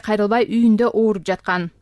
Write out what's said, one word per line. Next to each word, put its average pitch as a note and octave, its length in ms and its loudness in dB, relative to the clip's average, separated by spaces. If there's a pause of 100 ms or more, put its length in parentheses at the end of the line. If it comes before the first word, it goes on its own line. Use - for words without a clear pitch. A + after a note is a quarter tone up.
кайрылбай G#3+ 400 0
үйүндө A3+ 480 2
ооруп G#3+ 320 0
жаткан. F3+ 460 -4 (120)